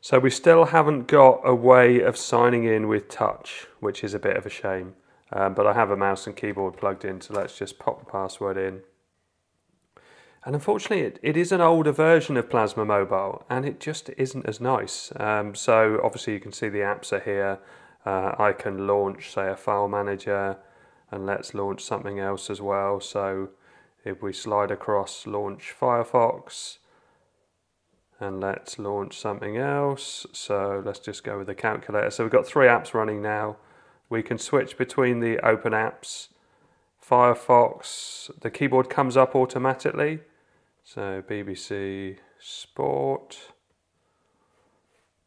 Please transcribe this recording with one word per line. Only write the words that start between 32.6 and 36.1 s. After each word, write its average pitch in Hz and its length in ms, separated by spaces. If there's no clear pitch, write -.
apps 120 280
running 107 260
now. 107 360
We 113 140
can 117 160
switch - 400
between 123 420
the 117 240
open 113 280
apps. - 560